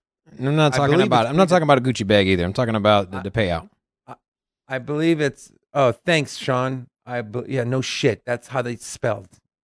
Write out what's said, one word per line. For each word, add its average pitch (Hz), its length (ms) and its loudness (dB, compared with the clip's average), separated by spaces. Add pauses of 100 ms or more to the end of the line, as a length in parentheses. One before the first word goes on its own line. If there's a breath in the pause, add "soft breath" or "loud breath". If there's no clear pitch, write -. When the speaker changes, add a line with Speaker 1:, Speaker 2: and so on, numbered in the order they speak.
(380)
Speaker 1:
And 127 100 -4
I'm 147 80 0
not 151 160 2
Speaker 2:
I 131 60 -2
Speaker 1:
talking 143 160 2
Speaker 2:
believe 180 140 4
Speaker 1:
about, 120 160 4
Speaker 2:
it's 120 60 -2
Speaker 1:
I'm 147 60 -2
not 185 120 4
Speaker 2:
pretty - 20 -2
Speaker 1:
talking 175 140 4
about 143 140 6
a 120 40 -2
Gucci 120 240 -2
bag 101 200 4
either. 90 180 2
I'm 92 100 -4
talking 113 220 -2
about 101 340 2
the, 95 80 -10
Speaker 2:
I 92 40 -12
Speaker 1:
the 95 80 -8
payout. 92 380 -2 (380)
Speaker 2:
I, 127 80 -20 (520)
I 131 120 -8
believe 151 420 -2
it's, - 320 -4 (220)
oh, 135 180 2
thanks, 156 460 -2
Sean. 131 480 -4 (180)
I 123 160 -8
be-, 113 320 -8
yeah, 131 120 -2
no 127 180 -2
shit. - 420 -2
That's 120 240 -6
how 131 140 -4
they 120 140 -8
spelled. 104 520 -8 (360)